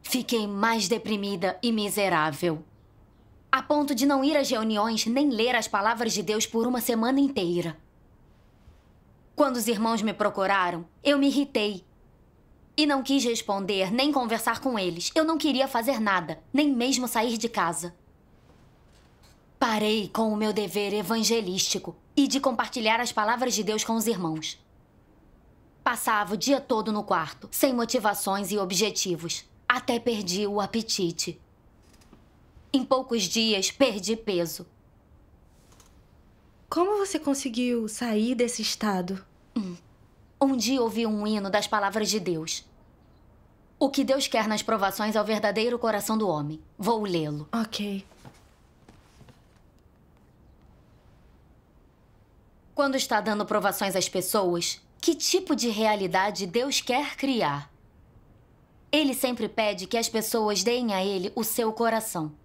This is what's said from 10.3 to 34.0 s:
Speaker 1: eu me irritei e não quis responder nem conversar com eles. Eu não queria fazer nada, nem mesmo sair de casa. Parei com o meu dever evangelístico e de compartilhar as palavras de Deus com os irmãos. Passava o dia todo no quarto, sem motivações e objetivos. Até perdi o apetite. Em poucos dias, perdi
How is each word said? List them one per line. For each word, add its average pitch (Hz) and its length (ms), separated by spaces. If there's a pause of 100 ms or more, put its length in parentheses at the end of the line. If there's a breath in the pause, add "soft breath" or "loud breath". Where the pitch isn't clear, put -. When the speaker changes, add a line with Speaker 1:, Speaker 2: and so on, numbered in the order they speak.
Speaker 1:
eu 285 160
me 277 80
irritei 220 580 (920)
e 302 120
não 277 160
quis 269 200
responder 196 680
nem 269 200
conversar 240 500
com 247 180
eles. 175 340
Eu 320 100
não 320 140
queria 269 300
fazer 233 340
nada, 180 400 (100)
nem 285 220
mesmo 247 340
sair 233 300
de 226 100
casa. 175 480 (1600)
Parei 214 500
com 220 240
o - 20
meu 214 160
dever 202 400
evangelístico 208 1040 (220)
e 277 100
de 269 120
compartilhar 226 600
as 240 120
palavras 233 420
de 214 80
Deus 214 220
com 226 100
os 226 140
irmãos. 165 500 (1300)
Passava 214 500
o 214 40
dia 262 220
todo 220 320
no 208 120
quarto, 170 480
sem 269 240
motivações 208 760
e 208 60
objetivos. 185 880 (240)
Até 247 280
perdi 208 480
o 202 120
apetite. 190 800 (1300)
Em 262 100
poucos 254 420
dias, 214 440
perdi 214 460